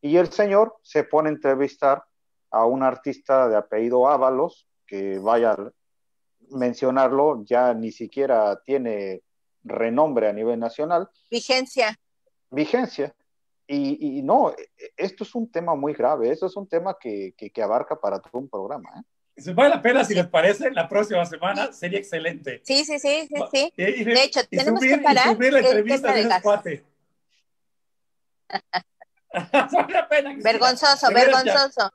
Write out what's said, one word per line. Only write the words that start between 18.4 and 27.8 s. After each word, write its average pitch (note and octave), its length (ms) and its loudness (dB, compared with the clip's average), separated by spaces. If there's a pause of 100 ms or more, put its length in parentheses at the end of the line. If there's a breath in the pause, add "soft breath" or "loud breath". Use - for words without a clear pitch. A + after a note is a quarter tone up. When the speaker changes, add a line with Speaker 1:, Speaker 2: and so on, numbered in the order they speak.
Speaker 1:
un C3+ 80 -14
programa, G#2+ 400 -12 (100)
¿eh? A#3 40 -20 (380)
Speaker 3:
Si F#3 120 -12
vale B3+ 160 6
la - 120 0
pena, B3 220 2
si G#3+ 100 -2
Speaker 2:
Sí. F#3 60 2
Speaker 3:
les F3 80 0
parece, G3+ 420 2
la E3+ 180 -4
próxima F#3 380 0
semana F#3+ 480 -6
sería F3 240 -8
excelente. E3 680 -8
Speaker 2:
Sí, C#4 200 0
sí, D4 140 -6
sí, D4 280 -2
sí, D4 120 -8
Speaker 3:
Va-, - 100 -6
Speaker 2:
sí. C#4+ 280 -2
Speaker 3:
y, F3 60 -4
y, A3 200 -2
Speaker 2:
De A#3 180 2
hecho, C#4 200 0 (100)
Speaker 3:
y - 60 -4
Speaker 2:
tenemos A3 240 0
Speaker 3:
subir, C4 160 4
Speaker 2:
que C#4+ 60 -2
parar C4 280 4
Speaker 3:
y - 20 4
subir B3 200 2
la C#4 60 6
Speaker 2:
el A#3+ 60 2
Speaker 3:
entrevista B3 360 2
Speaker 2:
tema B3+ 80 -2
Speaker 3:
de G3+ 60 2
Speaker 2:
de A#3 40 2
Speaker 3:
ese G#3+ 100 0
Speaker 2:
gas. F#3 140 0
Speaker 3:
cuate. G3+ 420 -2 (1600)